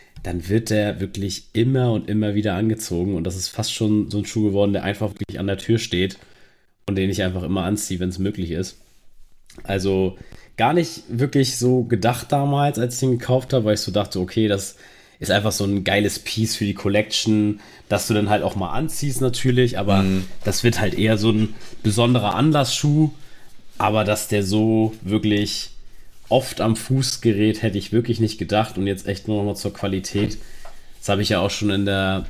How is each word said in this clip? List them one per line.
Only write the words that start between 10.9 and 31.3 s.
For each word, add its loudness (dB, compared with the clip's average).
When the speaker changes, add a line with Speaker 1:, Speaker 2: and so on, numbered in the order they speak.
Speaker 1:
wirklich 0
so 2
gedacht 0
damals, 2
als -2
ich -8
den 2
gekauft 0
habe, 2
weil 4
ich 0
so -4
dachte, -2
okay, 2
das -2
ist -2
einfach 2
so -2
ein 0
geiles 0
Piece -2
für -2
die 0
Collection, 2
dass 0
du 2
dann 2
halt 2
auch -2
mal -2
anziehst -2
natürlich, 2
aber 4
Speaker 2:
Mhm. 2
Speaker 1:
das 0
wird 4
halt 2
eher 4
so 4
ein 2
besonderer 2
Anlassschuh, 4
aber 2
dass 0
der 2
so 2
wirklich 0
oft 0
am 2
Fuß -2
gerät, 2
hätte 0
ich -6
wirklich 0
nicht 0
gedacht. -2
Und 0
jetzt -4
echt -6
nur 0
noch 0
mal -2
zur -6
Qualität. -2
Das -4
habe 2
ich 0